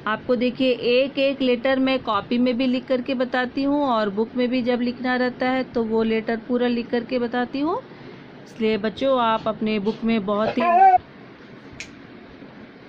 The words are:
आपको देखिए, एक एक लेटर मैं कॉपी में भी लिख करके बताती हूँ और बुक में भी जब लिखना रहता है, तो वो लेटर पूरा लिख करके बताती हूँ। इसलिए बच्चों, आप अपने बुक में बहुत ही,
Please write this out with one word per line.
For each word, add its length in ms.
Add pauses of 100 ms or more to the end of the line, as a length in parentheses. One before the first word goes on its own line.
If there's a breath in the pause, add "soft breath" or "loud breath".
आपको 300
देखिए, 340
एक 480
एक 240
लेटर 360
मैं 220
कॉपी 380
में 180
भी 100
लिख 200
करके 300
बताती 460
हूँ 220
और 260
बुक 260
में 120
भी 140
जब 180
लिखना 360
रहता 340
है, 140
तो 200
वो 180
लेटर 340 (120)
पूरा 200
लिख 220
करके 280
बताती 420
हूँ। 200 (640 loud breath)
इसलिए 340
बच्चों, 420
आप 280
अपने 300
बुक 260
में 220
बहुत 320
ही, 400 (1900)